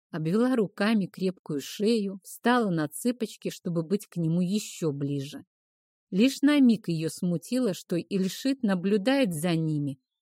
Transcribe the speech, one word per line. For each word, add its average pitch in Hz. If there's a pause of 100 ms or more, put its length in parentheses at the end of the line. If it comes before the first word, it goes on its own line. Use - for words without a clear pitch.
(100)
обвела 208
руками 202
крепкую 180
шею, 202
встала 240
на 156
цыпочки, -
чтобы 170
быть 170
к -
нему 170
ещё 180
ближе. 143 (680)
Лишь 247
на 294
миг 240
её 160
смутило, 190
что -
Ильшит 190
наблюдает 202
за 160
ними 151 (240)